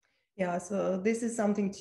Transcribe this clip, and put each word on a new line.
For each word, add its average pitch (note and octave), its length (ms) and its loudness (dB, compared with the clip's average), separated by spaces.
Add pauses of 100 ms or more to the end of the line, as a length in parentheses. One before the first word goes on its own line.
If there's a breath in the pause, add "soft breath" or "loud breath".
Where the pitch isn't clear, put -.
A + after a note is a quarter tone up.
(380)
Yeah, F3+ 200 0
so F#3 400 -2
this A3+ 240 2
is A#3 140 -2
something G#3 340 2 (120)